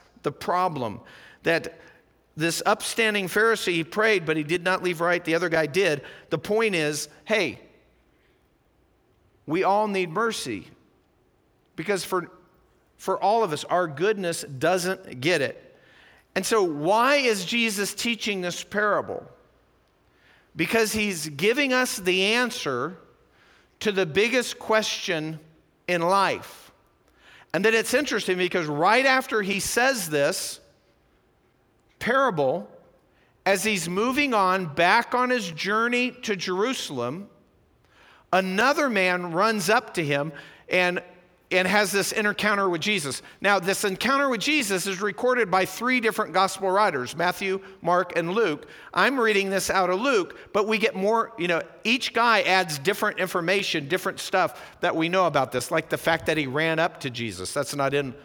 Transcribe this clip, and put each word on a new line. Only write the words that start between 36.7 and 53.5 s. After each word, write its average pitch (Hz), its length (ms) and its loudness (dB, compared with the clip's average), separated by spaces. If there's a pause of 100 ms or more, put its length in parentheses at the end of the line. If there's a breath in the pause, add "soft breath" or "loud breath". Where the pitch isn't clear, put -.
another 226 560 2
man 180 420 0
runs 196 380 2
up 226 240 2
to 175 100 -2
him, 143 300 -2 (340 loud breath)
and 180 360 0 (460)
and 180 160 2
has 196 280 2
this 196 180 0
encounter 202 560 0
with 170 140 -2
Jesus. 151 400 -2 (180 loud breath)
Now, 202 180 2
this 185 280 0
encounter 262 420 0
with 233 140 -2
Jesus 202 440 0
is 190 160 -6
recorded 226 480 0
by 185 160 4
three 247 360 -2
different 214 320 -2
gospel 190 360 0
writers, 180 460 0
Matthew, 190 460 -2 (200 loud breath)
Mark, 180 360 0
and 170 160 -2
Luke. 196 340 0 (260 loud breath)
I'm 233 240 2
reading 208 320 2
this 190 200 0
out 180 200 2
of 185 120 0
Luke, 233 360 0 (140 loud breath)
but 202 160 2
we 220 100 0
get 220 160 0
more, 208 440 0
you 170 100 -4
know, 170 140 0 (240)
each 226 280 0
guy 226 280 4
adds 175 380 2
different 202 400 -2
information, 180 680 -2